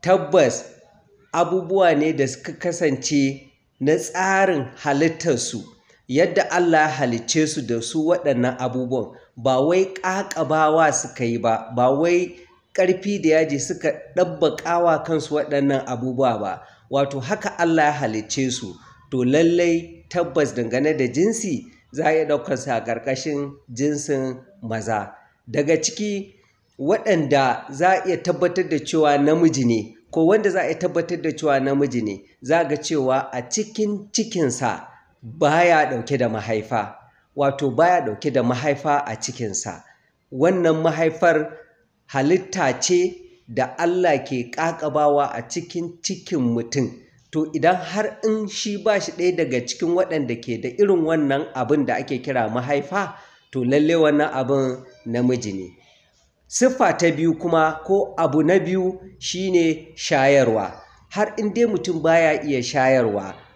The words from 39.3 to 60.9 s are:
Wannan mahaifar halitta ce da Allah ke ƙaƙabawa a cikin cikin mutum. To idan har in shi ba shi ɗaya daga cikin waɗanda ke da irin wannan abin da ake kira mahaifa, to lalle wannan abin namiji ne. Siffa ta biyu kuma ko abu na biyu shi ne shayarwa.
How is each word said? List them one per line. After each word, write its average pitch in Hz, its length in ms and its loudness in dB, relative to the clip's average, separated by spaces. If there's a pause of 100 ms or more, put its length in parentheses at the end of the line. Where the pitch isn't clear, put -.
Wannan 165 520 2
mahaifar 160 680 0 (600)
halitta 143 680 0
ce 180 340 2 (340)
da 123 280 -4
Allah 170 460 2
ke 120 280 -6
ƙaƙabawa 147 840 0
a 120 140 -8
cikin 170 560 -8
cikin - 360 -6
mutum. 117 520 -2 (400)
To 156 140 -2 (100)
idan 160 200 4
har 208 480 -6
in 220 240 0
shi 202 360 -8
ba 208 160 2
shi 175 120 -8
ɗaya 175 260 0
daga 131 280 -2
cikin 170 300 -2
waɗanda 156 460 -2
ke 113 200 -6
da 123 80 -6
irin 190 360 2
wannan 151 500 0
abin 131 300 0
da 117 100 -2
ake 110 260 -6
kira 123 280 -2
mahaifa, 139 640 -2 (380)
to 131 120 -4
lalle 147 320 4
wannan 151 380 4
abin 131 500 0 (220)
namiji 117 480 0
ne. 92 160 -10 (800)
Siffa 247 480 2
ta 170 140 4
biyu 160 280 0
kuma 160 460 2
ko 196 320 0
abu 156 260 2
na 180 160 6
biyu 185 400 -2 (200)
shi 185 320 -4
ne 165 440 0
shayarwa. 131 760 4 (380)